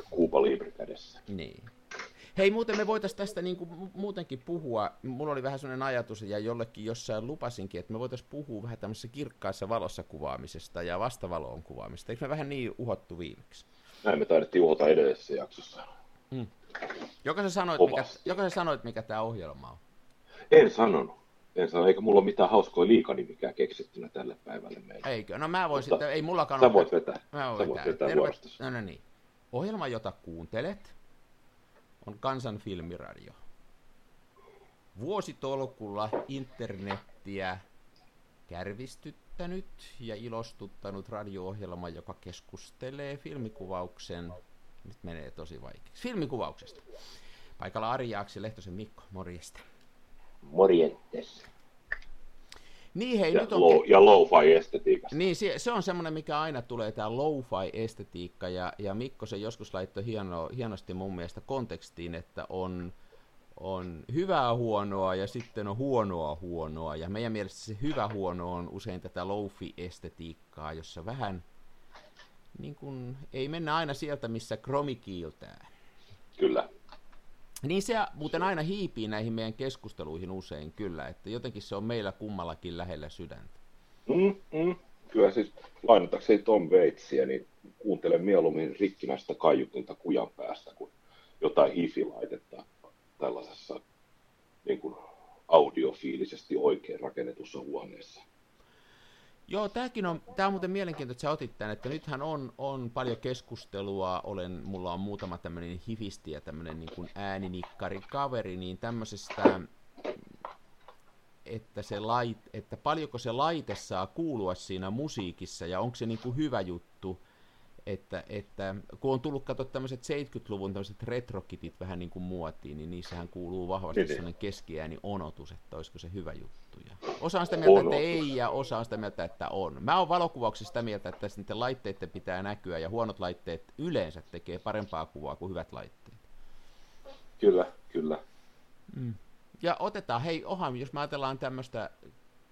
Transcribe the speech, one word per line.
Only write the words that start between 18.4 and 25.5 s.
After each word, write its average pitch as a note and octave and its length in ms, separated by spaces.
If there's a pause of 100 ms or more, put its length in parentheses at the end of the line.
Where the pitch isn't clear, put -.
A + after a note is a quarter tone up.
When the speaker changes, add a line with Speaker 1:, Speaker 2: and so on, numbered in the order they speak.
Speaker 2:
sä F#3+ 80
sanoit, D#3+ 340
mikä A2+ 180
tää A2 200
ohjelma D#2+ 500
on? B1+ 60 (720)
Speaker 1:
En D#3 200
sanonut. E2+ 440 (400)
En F2 140
sano, E2+ 180
eikä F#2+ 140
mulla G#2 180
ole F#2+ 60
mitään G2 240
hauskoja F#2 380
liikanimikään - 640
keksittynä - 560
tälle B1 360
päivälle - 340
meille. - 300
Speaker 2:
Eikö? A2 280
No D3+ 100
mä F3 220